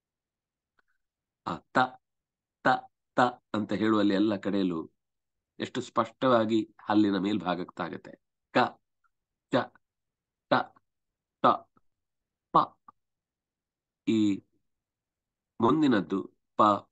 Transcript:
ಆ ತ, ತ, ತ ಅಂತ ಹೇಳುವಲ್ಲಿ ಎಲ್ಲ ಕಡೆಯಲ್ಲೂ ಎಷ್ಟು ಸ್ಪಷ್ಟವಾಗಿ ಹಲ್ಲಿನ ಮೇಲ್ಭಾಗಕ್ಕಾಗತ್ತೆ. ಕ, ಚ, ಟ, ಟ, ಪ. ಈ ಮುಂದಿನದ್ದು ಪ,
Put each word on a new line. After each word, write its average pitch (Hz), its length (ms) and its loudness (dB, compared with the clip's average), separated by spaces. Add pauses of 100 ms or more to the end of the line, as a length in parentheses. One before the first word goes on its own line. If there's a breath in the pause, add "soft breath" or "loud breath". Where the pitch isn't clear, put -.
(1500)
ಆ 87 100 -8
ತ, - 200 -6 (880)
ತ, - 20 4 (500)
ತ - 20 0 (340)
ಅಂತ 104 200 -4
ಹೇಳುವಲ್ಲಿ 104 420 2
ಎಲ್ಲ 104 200 2
ಕಡೆಯಲ್ಲೂ 92 560 -4 (680)
ಎಷ್ಟು 113 220 -8
ಸ್ಪಷ್ಟವಾಗಿ 113 1000 -2
ಹಲ್ಲಿನ 104 360 2
ಮೇಲ್ಭಾಗಕ್ಕಾಗತ್ತೆ. 90 960 -6 (420)
ಕ, - 40 0 (920)
ಚ, 127 40 -4 (960)
ಟ, - 20 4 (880)
ಟ, - 20 -2 (1080)
ಪ. 165 40 4 (1500)
ಈ 104 340 0 (1200)
ಮುಂದಿನದ್ದು 113 580 0 (400)
ಪ, - 20 4 (300)